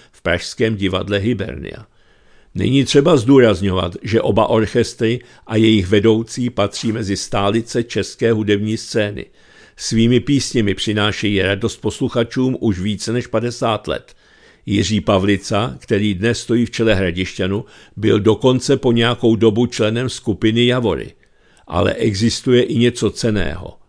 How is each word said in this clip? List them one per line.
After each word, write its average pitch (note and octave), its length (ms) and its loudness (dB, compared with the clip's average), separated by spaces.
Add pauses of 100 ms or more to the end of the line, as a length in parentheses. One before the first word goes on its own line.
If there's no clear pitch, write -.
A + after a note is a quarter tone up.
(120)
v - 100 -20
pražském G#2+ 540 -2
divadle F#2+ 420 -2
Hibernia. G2 680 -6 (720)
Není B2 280 2
třeba D3+ 320 4
zdůrazňovat, G2+ 840 4
že A2 200 0
oba G#2+ 260 2
orchestry A2+ 720 0 (280)
a A2+ 80 -4
jejich A2 320 4
vedoucí A2 640 2
patří G#2 420 -4
mezi G2+ 260 -4
stálice A2+ 640 -2
české A2+ 480 -2
hudební G#2+ 460 0
scény. G#2 480 -4 (520)
Svými A#2 420 2
písněmi A#2 540 0
přinášejí G#2 680 -2
radost G2 360 -2
posluchačům B2 800 -2
už G2+ 200 0
více G#2 340 -4
než A#2+ 140 -4
padesát A2+ 600 -4
let. - 280 -8 (500)
Jiří G2+ 360 0
Pavlica, G#2 800 0
který G#2 340 -2
dnes A2 260 -2
stojí A#2+ 260 0
v A2+ 60 -6
čele A2 240 2
Hradišťanu, F#2+ 680 -4 (320)
byl G#2+ 220 2
dokonce B2+ 580 2
po C3 140 0
nějakou A#2 440 2
dobu A2 300 2
členem A#2 440 -2
skupiny A2 560 0
Javory. A2+ 460 0 (560)
Ale F#2 260 0
existuje A#2 680 2
i - 140 -2
něco A#2 340 0
cenného. G2 640 -4 (120)